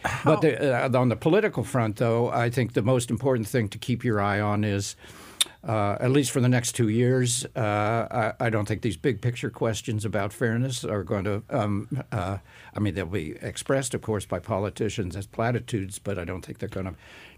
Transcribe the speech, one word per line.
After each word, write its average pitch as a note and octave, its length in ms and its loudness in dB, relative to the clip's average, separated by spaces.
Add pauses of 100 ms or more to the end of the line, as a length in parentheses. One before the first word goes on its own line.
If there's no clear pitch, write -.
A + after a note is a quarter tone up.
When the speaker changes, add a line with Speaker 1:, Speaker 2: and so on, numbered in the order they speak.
Speaker 1:
how D3+ 280 2
Speaker 2:
But D#3 80 2
the, C#3 420 2
uh, B2+ 160 4
on B2+ 80 6
the G#2+ 80 4
political E3 480 4
front, A2 320 0
though, A#2 320 4
I A#2+ 220 2
think A#2+ 240 0
the A#2+ 80 2
most B2 280 2
important B2 380 2
thing A2 220 2
to - 80 -10
keep - 260 -2
your G#2+ 160 2
eye G2+ 180 2
on G#2 260 2
is, G2+ 300 0 (720)
uh, G#2 320 0
at B2 120 0
least C3+ 200 4
for C3+ 120 0
the B2 60 4
next B2 240 2
two A2 180 2
years, B2 560 2 (100)
uh, G#2+ 800 0
I, B2 80 0
I A2+ 40 2
don't G#2 180 0
think G#2 140 -2
these G2+ 160 -2
big B2 240 -2
picture A#2+ 260 -2
questions G#2+ 560 -2
about G2+ 300 -2
fairness B2 500 0
are G#2 180 -2
going G2 220 -2
to, G#2 240 -2
um, G#2 400 0 (240)
uh, G2 240 -2 (400)
I G2+ 40 -2
mean, G2 140 0
they'll F#2 120 -4
be E2 340 -6
expressed, C3+ 540 -2
of - 80 -6
course, G#2 240 -2
by F#2 120 -4
politicians G2 800 -4
as F#2+ 100 -8
platitudes, A2+ 720 -4
but G2 200 -6
I E2+ 80 -6
don't F2+ 180 -6
think - 140 -12
they're F#2+ 100 -6
gonna. F#2 280 -6 (420)